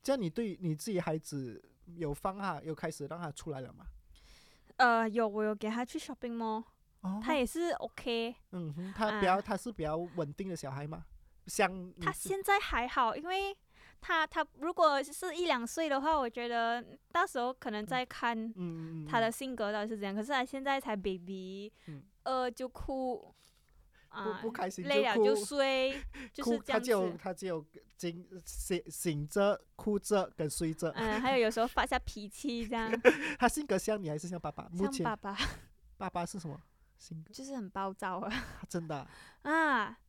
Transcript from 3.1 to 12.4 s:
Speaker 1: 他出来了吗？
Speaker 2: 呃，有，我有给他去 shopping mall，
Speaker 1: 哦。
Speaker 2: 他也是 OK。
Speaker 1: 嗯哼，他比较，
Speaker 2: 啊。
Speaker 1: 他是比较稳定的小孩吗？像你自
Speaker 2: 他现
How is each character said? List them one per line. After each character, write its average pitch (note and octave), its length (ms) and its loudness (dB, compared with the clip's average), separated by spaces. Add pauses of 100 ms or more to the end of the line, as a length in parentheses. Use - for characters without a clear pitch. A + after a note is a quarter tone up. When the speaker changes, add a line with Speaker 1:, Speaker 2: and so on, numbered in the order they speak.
Speaker 1:
他 D#3+ 120 -6
出 - 200 -10
来 C3+ 100 -6
了 - 120 -10
吗？ - 120 -20 (920)
Speaker 2:
呃， A#3 320 8
有， A3+ 180 2
我 G#3+ 160 0
有 G#3+ 100 2
给 G#3+ 160 -2
他 A#3 140 0
去 B3+ 140 -8
shopping A#3+ 380 -6
mall， A3+ 280 -2 (380)
Speaker 1:
哦。 F#3+ 220 -4
Speaker 2:
他 B3+ 100 2
也 C4 120 4
是 E4+ 260 0
OK。 A#3 640 -2 (160)
Speaker 1:
嗯 E3 220 -6
哼， F3+ 220 -8
他 G#3+ 240 0
比 G3+ 60 4
较， F#3 100 8
Speaker 2:
啊。 G3+ 60 2
Speaker 1:
他 G3+ 160 -2
是 A#3+ 140 -6
比 E3+ 120 -4
较 D3+ 140 0
稳 E3+ 360 -4
定 F#3+ 140 -6
的 F3+ 80 -4
小 C#3+ 140 -8
孩 C#3 180 -6
吗？ D#3+ 180 -10 (420)
像 F#3 260 2
你 F3+ 200 -10
自 F3 120 -6
Speaker 2:
他 F#4 60 2
现 G4 320 -2